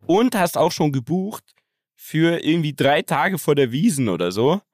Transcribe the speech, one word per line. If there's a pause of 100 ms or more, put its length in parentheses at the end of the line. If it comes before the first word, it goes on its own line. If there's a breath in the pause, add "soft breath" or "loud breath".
und
hast
auch
schon
gebucht (520)
für
irgendwie
drei
Tage
vor
der
Wiesn
oder
so. (120)